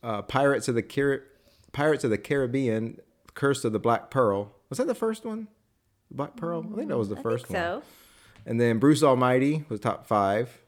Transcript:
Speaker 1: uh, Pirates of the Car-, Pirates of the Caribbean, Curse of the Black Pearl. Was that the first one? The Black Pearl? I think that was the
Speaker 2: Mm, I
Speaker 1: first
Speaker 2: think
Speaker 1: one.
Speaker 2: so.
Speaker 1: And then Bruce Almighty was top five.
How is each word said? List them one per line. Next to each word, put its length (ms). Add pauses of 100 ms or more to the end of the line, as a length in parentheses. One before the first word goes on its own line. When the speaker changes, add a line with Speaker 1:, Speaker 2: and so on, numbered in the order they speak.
Speaker 1:
uh, 200
Pirates 460
of 80
the 60
Car-, 420 (480)
Pirates 320
of 60
the 60
Caribbean, 800 (360)
Curse 300
of 80
the 80
Black 300
Pearl. 440 (160)
Was 80
that 80
the 80
first 300
one? 240 (600)
The 60
Black 220
Pearl? 360
I 40
think 120
that 80
was 120
the 80
Speaker 2:
Mm, 20
I 40
Speaker 1:
first 260
Speaker 2:
think 100
Speaker 1:
one. 60
Speaker 2:
so. 180 (640)
Speaker 1:
And 140
then 180
Bruce 240
Almighty 680
was 120
top 260
five. 500 (120)